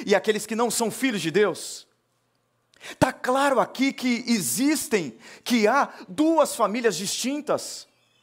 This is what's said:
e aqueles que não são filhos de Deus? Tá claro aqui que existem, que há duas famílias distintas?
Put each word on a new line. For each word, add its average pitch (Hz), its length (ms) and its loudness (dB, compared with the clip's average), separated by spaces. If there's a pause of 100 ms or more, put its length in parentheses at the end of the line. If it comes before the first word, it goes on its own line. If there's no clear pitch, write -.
e 196 100 2
aqueles 208 300 0
que 220 100 -6
não 233 160 0
são 226 180 -2
filhos 208 320 -2
de 160 80 -2
Deus? 180 560 0 (1120)
Tá 262 140 2
claro 269 480 2
aqui 269 320 0
que 240 360 -2
existem, 196 880 0 (260)
que 220 240 2
há 262 260 2 (140)
duas 302 480 2
famílias 220 400 0
distintas? 208 880 -4 (380)